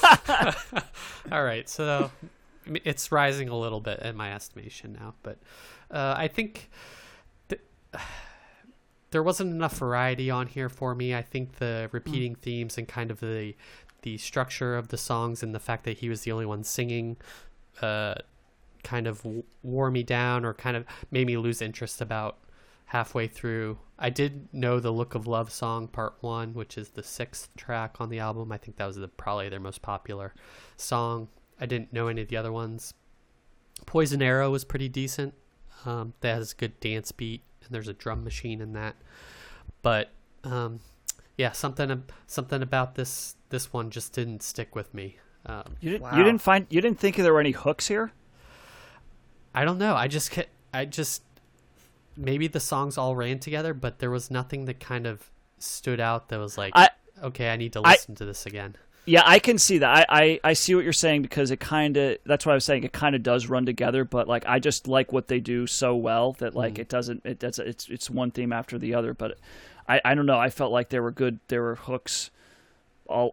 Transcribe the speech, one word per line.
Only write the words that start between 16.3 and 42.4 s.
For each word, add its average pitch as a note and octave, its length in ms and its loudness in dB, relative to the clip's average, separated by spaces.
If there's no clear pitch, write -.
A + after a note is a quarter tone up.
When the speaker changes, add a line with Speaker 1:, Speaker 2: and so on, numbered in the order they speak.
Speaker 1:
only A2+ 140 -4
one G#2+ 180 -6
singing, A#2+ 520 -4
uh, G#2+ 340 -2
kind A#2+ 240 -4
of G#2+ 160 -6
w-, A#2 220 -8
wore C3 280 -2
me B2+ 120 0
down B2 420 0
or A2+ 100 -4
kind B2 220 -4
of A#2 80 -8
made B2+ 160 2
me A#2+ 100 0
lose A#2 260 -2
interest A2 380 -8
about A2 380 -6
halfway A#2+ 400 -2
through. A2 520 -6
I B2 120 -2
did C#3 420 -4
know B2 280 0
the A#2 120 -2
Look A#2 220 -4
of A2+ 120 -6
Love A2+ 240 -2
song, A2+ 380 -4
part A2 320 -8
one, A#2 340 -6
which A2+ 220 -12
is G#2+ 140 -12
the G#2 120 -14
sixth - 540 -12
track A2+ 440 -8
on A2+ 100 -8
the A#2 80 -8
album. A2 340 -6
I G#2 60 -8
think - 180 -18
that G2+ 100 -6
was F#2+ 100 -8
the, G2 120 -12
probably G2+ 400 -6
their G2 120 -8
most F#2+ 220 -12
popular G2 520 -8
song. A#2 520 -4
I B2+ 60 -6
didn't A#2+ 260 -6
know A#2 160 -2
any A2+ 140 -4
of G#2+ 60 -10
the A#2 80 -6
other A2+ 160 -4
ones. A2+ 400 -10
Poison C#3+ 360 2
Arrow C3+ 280 4
was C3+ 140 0
pretty C3+ 240 -6
decent. C3+ 460 -6
Um, A#2 360 -6
that A#2 140 0
has A2+ 180 -6
a - 40 -20
good A2 240 -6
dance A2 320 -6
beat, A2+ 300 -10
and - 100 -18
there's G#2+ 140 -8
a G2+ 60 -8
drum A2 300 -8
machine A2+ 360 -8
in G#2+ 140 -10
that. G#2+ 220 -8
But, G#2+ 280 2
um, A#2+ 360 -6
yeah, B2 160 0
something C3+ 380 -4
ab-, C3 220 -6
something C3 360 -4